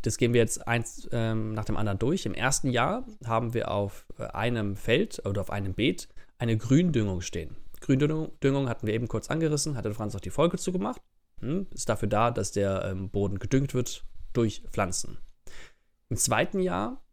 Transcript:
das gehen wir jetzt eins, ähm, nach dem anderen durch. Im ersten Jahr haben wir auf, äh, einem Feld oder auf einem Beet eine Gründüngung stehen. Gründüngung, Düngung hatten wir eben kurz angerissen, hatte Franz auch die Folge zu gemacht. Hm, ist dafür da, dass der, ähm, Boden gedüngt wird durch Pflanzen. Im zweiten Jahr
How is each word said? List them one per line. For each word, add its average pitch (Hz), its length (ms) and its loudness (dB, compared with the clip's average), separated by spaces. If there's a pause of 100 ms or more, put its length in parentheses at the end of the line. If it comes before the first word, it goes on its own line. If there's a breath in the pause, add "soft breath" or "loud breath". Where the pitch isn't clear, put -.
das - 160 0
gehen 120 160 6
wir 120 80 8
jetzt - 260 0
eins, 117 440 -2
ähm, 113 400 0
nach 107 120 -4
dem - 140 0
anderen 101 200 2
durch. 147 280 0
Im 95 80 -2
ersten 120 340 2
Jahr 143 380 2 (180)
haben 113 300 0
wir 110 160 0
auf, 101 360 -2 (120)
äh, 113 60 -6
einem 110 520 0
Feld 156 480 0
oder 101 160 0
auf - 100 -4
einem 101 220 -2
Beet 135 360 0 (280 soft breath)
eine 113 220 0
Gründüngung 113 640 4
stehen. - 340 -6 (240)
Gründüngung, 147 640 2
Düngung 139 260 2
hatten 113 180 -4
wir 104 60 2
eben 117 160 0
kurz - 220 -4
angerissen, 151 480 0
hatte 104 160 -2
Franz 107 200 -4
auch 95 60 -6
die - 80 -8
Folge 170 300 2
zu - 140 -2
gemacht. 208 280 -2 (400)
Hm, 170 320 -2
ist - 160 -4
dafür 107 200 2
da, 107 220 4
dass 113 220 -2
der, 98 320 2
ähm, 95 240 -4
Boden 98 300 0
gedüngt 139 340 0
wird - 320 -4 (300)
durch 117 360 2
Pflanzen. - 460 -2 (960 loud breath)
Im 113 80 -2
zweiten 123 420 2
Jahr 107 420 -2 (100)